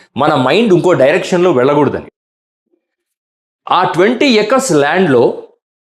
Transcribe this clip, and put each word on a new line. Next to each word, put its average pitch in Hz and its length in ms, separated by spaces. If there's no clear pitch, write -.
మన 151 180
మైండ్ 170 380
ఇంకో 170 200
డైరెక్షన్లో 175 580
వెళ్ళకూడదని. 127 580
ఆ 175 120
ట్వంటీ 226 560
acres 214 340
ల్యాండ్లో 147 680